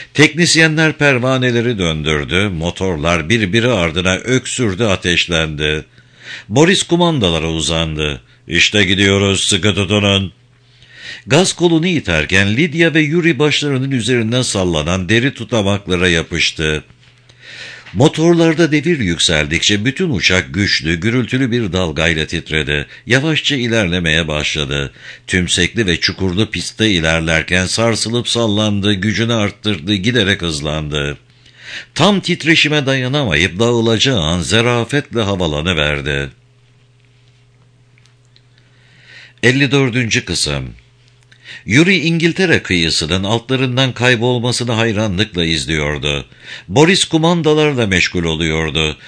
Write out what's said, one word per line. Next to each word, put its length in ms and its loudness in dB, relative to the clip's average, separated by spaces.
Teknisyenler 800 2
pervaneleri 840 0
döndürdü. 720 0
Motorlar 800 -2
birbiri 400 2
ardına 460 0
öksürdü, 680 -2
ateşlendi. 1000 -2
Boris 340 4
kumandalara 680 0
uzandı. 720 -4
"İşte 360 2
gidiyoruz, 600 2
sıkı 300 0
tutunun." 580 0
Gaz 260 2
kolunu 340 2
iterken 680 0
Lydia 380 2
ve 60 4
Yuri 380 0
başlarının 520 0
üzerinden 520 0
sallanan 640 0
deri 260 2
tutamaklara 760 0
yapıştı. 760 -2
Motorlarda 800 4
devir 260 0
yükseldikçe 840 0
bütün 260 -2
uçak 440 0
güçlü, 460 -2
gürültülü 500 -2
bir 220 -2
dalgayla 540 0
titredi. 600 -4
Yavaşça 500 0
ilerlemeye 720 0
başladı. 640 -4
Tümsekli 600 0
ve 140 0
çukurlu 500 -2
pistte 400 -2
ilerlerken 760 0
sarsılıp 640 -2
sallandı, 640 0
gücünü 400 0
arttırdı, 600 -2
giderek 480 0
hızlandı. 760 -4
Tam 260 2
titreşime 640 0
dayanamayıp 720 0
dağılacağı 640 2
an 200 0
zarafetle 800 0
havalanıverdi. 1080 -2
Elli 280 2
dördüncü 540 0
kısım. 400 -4
Yuri 300 4
İngiltere 640 0
kıyısının 640 0
altlarından 680 -2
kaybolmasını 800 0
hayranlıkla 720 0
izliyordu. 800 -2
Boris 360 4
kumandalarla 840 2
meşgul 380 0
oluyordu. 720 -2